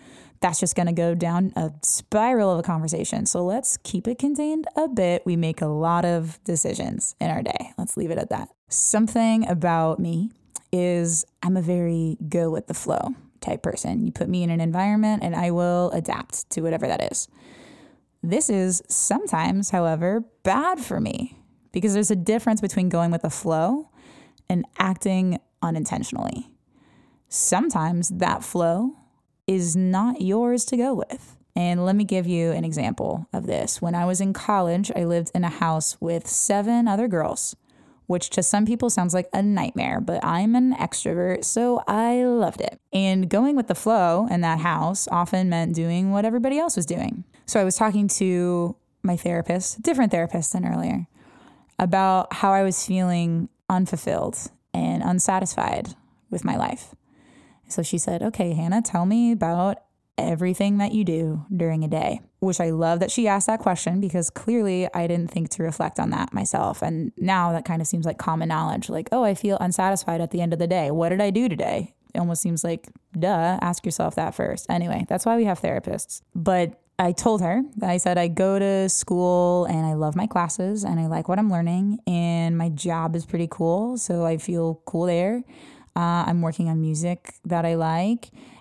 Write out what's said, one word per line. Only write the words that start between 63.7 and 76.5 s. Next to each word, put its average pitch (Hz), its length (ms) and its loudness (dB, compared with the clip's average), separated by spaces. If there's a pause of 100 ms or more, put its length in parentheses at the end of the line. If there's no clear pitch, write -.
because 180 300 0
clearly 202 640 0
I 170 120 0
didn't 170 260 0
think 165 180 -2
to - 140 -4
reflect 165 360 -2
on - 120 0
that - 220 -4
myself. - 480 -2
And 160 360 -2
now 180 340 2
that 165 140 -2
kind 165 160 -2
of 156 60 -2
seems 165 180 -2
like 156 120 -2
common 160 300 -2
knowledge, 160 420 -2
like, - 220 -6
"Oh, 247 120 4
I 196 120 2
feel 196 240 0
unsatisfied 185 600 0
at 165 100 -4
the 175 100 -2
end 170 120 0
of 160 60 0
the 170 80 0
day. 165 240 0
What 165 180 2
did 185 100 2
I 202 100 2
do 226 200 2
today?" - 440 -4 (220)
It - 40 0
almost 170 220 0
seems 170 220 -2
like, 165 260 -4 (280)
duh, 175 440 2
ask 175 240 -2
yourself 165 300 -2
that 160 180 -2
first. - 360 -4
Anyway, 175 400 -2
that's 175 160 -2
why 233 100 4
we 233 80 4
have 190 160 0
therapists. - 600 -4 (120)
But 175 460 0 (180)